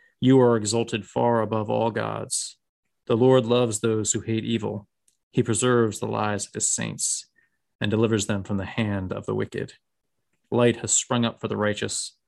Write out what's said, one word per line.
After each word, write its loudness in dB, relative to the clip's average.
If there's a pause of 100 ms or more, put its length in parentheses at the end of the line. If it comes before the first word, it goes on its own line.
(220)
You 6
are 6
exalted -2
far 0
above -2
all 0
gods. -6 (480)
The 2
Lord 6
loves 0
those 0
who -4
hate -2
evil. -4 (440)
He 2
preserves 2
the -6
lives -4
of -18
his -2
saints -6 (540)
and -2
delivers 2
them -2
from -4
the -4
hand -4
of -10
the -4
wicked. -6 (760)
Light 2
has -4
sprung 0
up -6
for -4
the -4
righteous, -4 (100)